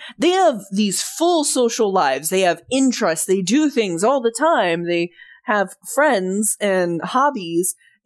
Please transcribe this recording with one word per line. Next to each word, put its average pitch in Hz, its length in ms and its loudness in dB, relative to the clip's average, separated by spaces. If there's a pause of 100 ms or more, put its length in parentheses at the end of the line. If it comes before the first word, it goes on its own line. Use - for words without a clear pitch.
(160)
they 320 140 2
have 349 300 2 (120)
these 196 300 0
full 339 400 0
social 233 500 0
lives. 147 380 0
They 190 120 0
have 175 280 0
interests. 240 560 0
They 190 160 0
do 269 260 2
things 202 360 -2
all 269 160 2
the 233 180 0
time. 202 480 0
They 170 240 -2 (360)
have 196 280 -2 (180)
friends 208 680 0
and 185 420 0
hobbies, 185 720 -2 (320)